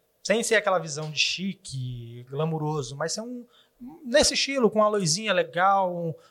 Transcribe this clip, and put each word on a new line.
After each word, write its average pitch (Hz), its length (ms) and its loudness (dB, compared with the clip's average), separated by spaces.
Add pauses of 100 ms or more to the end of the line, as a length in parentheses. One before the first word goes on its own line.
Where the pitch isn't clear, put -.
(220)
sem 220 200 0
ser 226 140 0
aquela 196 220 2
visão 156 320 -6
de 143 80 -8
chique, 123 1120 -6
glamuroso, 151 680 -4
mas 156 160 -4
ser 214 100 -8
um, 240 220 -12 (600)
nesse 269 300 4
estilo, 269 340 2
com 214 120 2
uma 214 80 6
luzinha 208 440 0
legal, 175 840 2 (140)